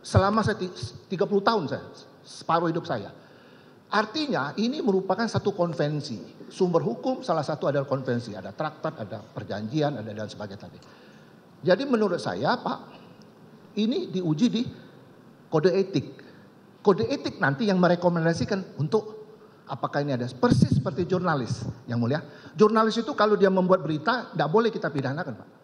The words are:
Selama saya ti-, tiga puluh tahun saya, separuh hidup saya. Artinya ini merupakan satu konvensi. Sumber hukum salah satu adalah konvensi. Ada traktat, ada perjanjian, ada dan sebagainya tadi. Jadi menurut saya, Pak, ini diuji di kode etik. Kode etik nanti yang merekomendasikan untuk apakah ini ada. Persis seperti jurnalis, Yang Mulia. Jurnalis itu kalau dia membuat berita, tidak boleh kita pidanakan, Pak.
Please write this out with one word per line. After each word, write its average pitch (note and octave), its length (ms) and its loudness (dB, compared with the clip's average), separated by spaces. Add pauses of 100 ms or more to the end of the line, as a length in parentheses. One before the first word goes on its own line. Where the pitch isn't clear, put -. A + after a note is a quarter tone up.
Selama G3+ 400 4
saya G#3 160 0
ti-, F#3 160 -6 (400)
tiga F#3 160 0
puluh G3 160 0
tahun G#3 240 2
saya, G#2 160 -6 (400)
separuh E3+ 480 0
hidup E3 160 -4
saya. G#2 240 -6 (800)
Artinya G#3+ 640 -2
ini B3 240 -2
merupakan F#3+ 480 0
satu G3+ 240 0
konvensi. D3+ 640 -2 (320)
Sumber F3 320 2
hukum A#3+ 400 -2
salah D#3+ 240 -2
satu D#3+ 240 -2
adalah C#3 160 0
konvensi. B2 480 -2
Ada G2 240 -12
traktat, D#3 400 -6
ada G#2+ 240 -10
perjanjian, A2 800 -4
ada G#2+ 160 -10
dan G#2+ 160 -8
sebagainya G2 320 -12
tadi. - 160 -18 (800)
Jadi F#3+ 240 2
menurut G#3+ 400 0
saya, B2+ 320 0
Pak, - 220 -6 (960)
ini B3+ 320 0
diuji F3 400 2
di A3+ 160 0 (880)
kode E3+ 240 4
etik. F#3+ 320 0 (720)
Kode G#3 240 4
etik C#4 320 -4
nanti D#3+ 320 2
yang F#3+ 80 4
merekomendasikan F3 1040 2
untuk D#3 400 -2 (420)
apakah C#3+ 420 -4
ini C#3+ 80 -2
ada. A#2+ 160 -2
Persis - 540 4
seperti F3+ 260 -2
jurnalis, E3+ 560 0 (240)
Yang A#2+ 140 -2
Mulia. C3 180 0 (320)
Jurnalis G#3+ 460 4
itu A3+ 180 -4
kalau G#3 240 4
dia G3 80 6
membuat F#3 320 4
berita, F#3 540 -2
tidak D3+ 180 0
boleh A3+ 160 4
kita F3+ 240 -4
pidanakan, C#3 400 -4
Pak. F#2+ 160 -16 (160)